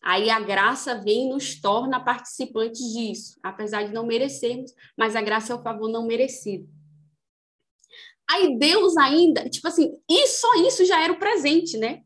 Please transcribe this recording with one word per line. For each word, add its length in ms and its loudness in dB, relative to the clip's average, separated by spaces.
Aí 260 0
a 100 2
graça 600 -2
vem 260 0
e 40 -2
nos 280 -6
torna 460 0
participantes 880 -6
disso, 500 -8
apesar 420 -6
de 80 -10
não 120 -6
merecermos, 680 -4
mas 180 0
a 60 -2
graça 320 -2
é 20 -8
o 60 -12
favor 260 -6
não 180 -4
merecido. 640 -4
Aí 300 2
Deus 400 4
ainda, 500 4
tipo 180 -8
assim, 320 0
e 160 6
só 300 2
isso 180 4
já 180 4
era 100 0
o 60 -4
presente, 600 0
né? 280 -4